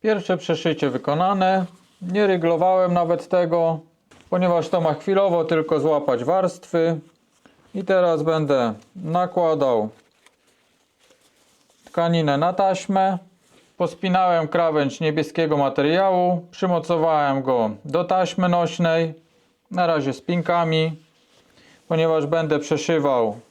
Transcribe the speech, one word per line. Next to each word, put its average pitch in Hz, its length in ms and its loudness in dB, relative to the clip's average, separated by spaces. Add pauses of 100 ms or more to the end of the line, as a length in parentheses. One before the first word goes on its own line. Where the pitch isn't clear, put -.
Pierwsze 208 340 0
przeszycie 156 540 -2
wykonane. 185 720 0 (480)
Nie 208 140 2
ryglowałem 180 680 2
nawet 170 360 0
tego, 165 520 0 (500)
ponieważ 175 380 0
to 180 120 0
ma 156 140 0
chwilowo 185 500 0
tylko 160 360 0
złapać 143 440 0
warstwy. 170 760 -2 (760)
I 190 100 -6
teraz 175 380 2
będę 143 520 0 (220)
nakładał 160 920 0 (2000)
tkaninę 165 540 0
na 175 140 0
taśmę. 190 680 0 (580)
Pospinałem 180 720 0
krawędź 151 520 0
niebieskiego 156 560 -2
materiału, 175 920 0
przymocowałem 160 920 0
go 120 280 0 (140)
do 160 200 -2
taśmy 180 440 0
nośnej. 165 680 0 (560)
Na 180 160 0
razie 143 260 0
spinkami, 165 840 -2 (920)
ponieważ 160 380 0
będę 156 320 0
przeszywał 143 760 0 (140)